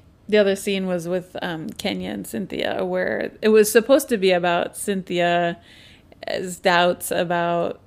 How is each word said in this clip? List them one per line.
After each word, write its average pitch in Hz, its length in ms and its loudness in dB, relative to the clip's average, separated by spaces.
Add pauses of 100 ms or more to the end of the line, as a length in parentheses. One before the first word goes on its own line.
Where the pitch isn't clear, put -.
(280)
the 208 120 4
other 196 160 4
scene 196 320 -2
was 175 200 -2
with, 180 360 -6
um, 160 260 -8
Kenya 185 400 -6
and 202 160 -8
Cynthia, - 580 -4
where 185 480 -4 (100)
it 214 80 2
was 220 220 6
supposed 262 380 4
to 240 80 0
be 185 140 2
about 175 440 0
Cynthia's 175 800 -2 (1080)
doubts 175 500 2
about 170 760 0